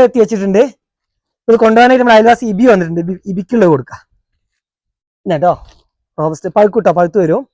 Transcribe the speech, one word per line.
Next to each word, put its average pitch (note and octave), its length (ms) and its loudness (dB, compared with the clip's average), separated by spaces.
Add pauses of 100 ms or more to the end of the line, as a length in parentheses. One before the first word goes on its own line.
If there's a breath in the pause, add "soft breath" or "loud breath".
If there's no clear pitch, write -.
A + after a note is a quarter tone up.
എത്തി B3 160 -2
വെച്ചിട്ടുണ്ട്. G3 400 -2 (840)
ഇത് A#3 140 2
കൊണ്ടുപോകാനായിട്ട് A#3+ 400 4
നമ്മുടെ A#3+ 160 4
അയൽവാസി A#3 340 2
ഇബി G3 200 -2
വന്നിട്ടുണ്ട്. E3+ 320 -2
ഇബി, F#3 100 -8 (180)
ഇബിക്കുള്ളത് F#3+ 400 -2
കൊടുക്കാം. - 280 -6 (1300)
ഇതാ F3+ 160 -4
ട്ടോ, F3 100 0 (680)
റോബസ്റ്റ് D#3 360 -6
പഴുക്കൂട്ടോ, G#3 420 0
പഴുത്ത് F3 240 -2
വരും. F3 200 -2 (120)